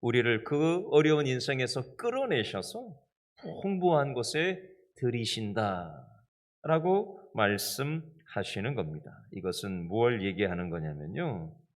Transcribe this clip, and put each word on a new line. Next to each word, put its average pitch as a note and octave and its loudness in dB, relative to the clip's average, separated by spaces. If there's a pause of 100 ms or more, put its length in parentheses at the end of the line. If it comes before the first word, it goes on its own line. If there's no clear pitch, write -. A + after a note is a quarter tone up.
우리를 A#2 4
그 D#3+ 2
어려운 D3+ 6
인생에서 B2+ -2
끌어내셔서 A3+ -2 (680)
풍부한 F3 4
곳에 D#3+ 0 (360)
들이신다라고 G#2 -2 (1300)
말씀하시는 A2 -2
겁니다. D#2 -8 (100)
이것은 F2+ -4
무엇을 A2+ 2
얘기하는 F2+ -2
거냐면요. D#2+ -6 (220)